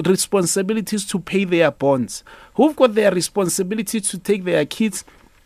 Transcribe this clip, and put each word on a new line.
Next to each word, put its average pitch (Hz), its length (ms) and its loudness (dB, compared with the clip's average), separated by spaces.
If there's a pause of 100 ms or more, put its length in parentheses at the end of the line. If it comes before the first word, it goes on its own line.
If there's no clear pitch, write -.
responsibilities 196 1000 0
to - 120 -4
pay 196 260 -2
their 170 260 2
bonds, 135 520 -2 (320)
who've 294 220 4
got 247 180 4
their 208 160 4
responsibility 190 920 -2
to - 180 -6
take 196 260 -2
their 165 200 2
kids 214 400 -4 (420)